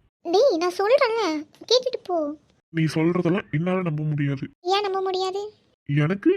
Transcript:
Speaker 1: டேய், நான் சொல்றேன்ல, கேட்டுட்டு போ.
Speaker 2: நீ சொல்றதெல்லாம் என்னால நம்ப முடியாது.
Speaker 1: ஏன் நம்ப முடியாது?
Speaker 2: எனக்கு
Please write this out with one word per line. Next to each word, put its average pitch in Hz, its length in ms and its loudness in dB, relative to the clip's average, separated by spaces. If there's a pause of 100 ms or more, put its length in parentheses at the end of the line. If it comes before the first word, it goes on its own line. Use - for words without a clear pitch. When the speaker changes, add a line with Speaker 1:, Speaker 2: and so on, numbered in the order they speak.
(260)
Speaker 1:
டேய், 381 360 4
நான் 349 160 -2
சொல்றேன்ல, 453 460 2 (400)
கேட்டுட்டு 494 400 0
போ. 359 140 -2 (560)
Speaker 2:
நீ 160 200 2
சொல்றதெல்லாம் 170 580 0
என்னால 180 300 0
நம்ப 156 220 -4
முடியாது. 147 420 -2 (220)
Speaker 1:
ஏன் 403 200 2
நம்ப 381 140 -2
முடியாது? 381 420 -4 (460)
Speaker 2:
எனக்கு 156 480 2